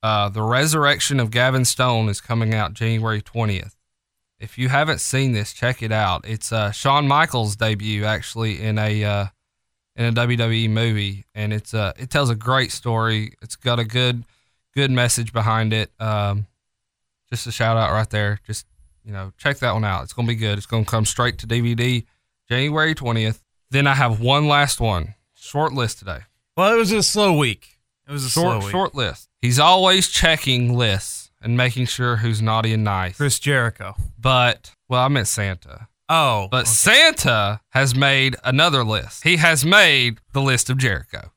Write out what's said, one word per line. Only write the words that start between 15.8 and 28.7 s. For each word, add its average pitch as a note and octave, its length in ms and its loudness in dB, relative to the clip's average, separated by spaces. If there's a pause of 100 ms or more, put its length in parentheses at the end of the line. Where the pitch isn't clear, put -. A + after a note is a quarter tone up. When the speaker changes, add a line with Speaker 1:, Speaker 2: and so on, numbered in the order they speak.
Speaker 1:
Um, G#2 460 -2 (840)
just A#2+ 160 -8
a A#2+ 40 -10
shout A2+ 260 0
out G#2 140 2
right G#2+ 200 0
there. G#2 340 -2
Just, - 220 -12 (360)
you A2 80 -14
know, F#2+ 260 -10
check C#3 220 -2
that B2 140 0
one G2+ 100 0
out. F#2+ 200 -2
It's - 100 -16
gonna A#2 140 -2
be A#2 80 -2
good. G#2+ 240 -2
It's - 80 -14
gonna A2 180 -2
come A2 200 -2
straight A#2+ 340 -2
to - 80 -12
D A#2 140 0
V A#2 120 0
D A#2+ 320 -2 (420)
January D3+ 460 0
twentieth. A2+ 480 -2 (300)
Then C#3 160 2
I C3+ 80 4
have A#2+ 240 2
one C#3 280 2
last C#3+ 320 2
one. G2+ 360 -2 (180)
Short D3 400 -4
list B2 260 -2
today. F#2 200 -12 (360)
Speaker 2:
Well, F#3+ 180 4
it A#3 40 4
was A3 140 2
a G#3+ 120 2
slow G#3 300 2
week. C3+ 460 -2 (280)
It C#3 40 -14
was C#3+ 120 -6
a B2+ 60 -6
Speaker 1:
Short, E3+ 220 2
Speaker 2:
slow A2 80 0
week. G2+ 120 -4